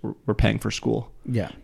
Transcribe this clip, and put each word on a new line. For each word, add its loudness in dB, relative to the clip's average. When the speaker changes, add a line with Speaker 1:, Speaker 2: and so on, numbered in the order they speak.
Speaker 1:
we're, -6
we're 2
paying 4
for -2
school. 0
Speaker 2:
Yeah. -2